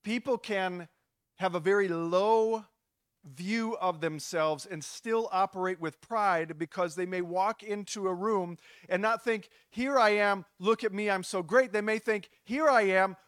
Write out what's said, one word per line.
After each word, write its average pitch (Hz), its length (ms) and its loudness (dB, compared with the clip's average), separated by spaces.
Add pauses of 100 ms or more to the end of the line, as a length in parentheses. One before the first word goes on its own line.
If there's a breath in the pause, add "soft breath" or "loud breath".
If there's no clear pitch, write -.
People 233 340 -2
can 185 500 -4 (480)
have 180 180 -2
a 175 60 -2
very 196 280 2
low 208 760 2 (580)
view 208 540 -4
of 175 220 -2
themselves 156 640 -2
and 160 200 -10
still 226 480 -4
operate 185 480 -2
with 160 200 -8
pride 175 580 0
because 165 360 -4
they 180 120 -4
may 180 160 -4
walk 185 400 -2
into 208 440 -6
a 185 80 0
room 185 440 -2 (300 loud breath)
and 185 140 0
not 226 220 0
think, 226 240 -2 (220 soft breath)
"Here 262 280 0
I 214 120 8
am, 202 340 2 (140)
look 220 260 0
at 208 80 0
me, 208 180 -2
I'm 185 140 0
so 185 180 -4
great." 208 300 2
They 208 80 0
may 214 180 -2
think, 214 320 -4 (140 soft breath)
"Here 294 240 0
I 240 140 6
am 190 340 2 (100)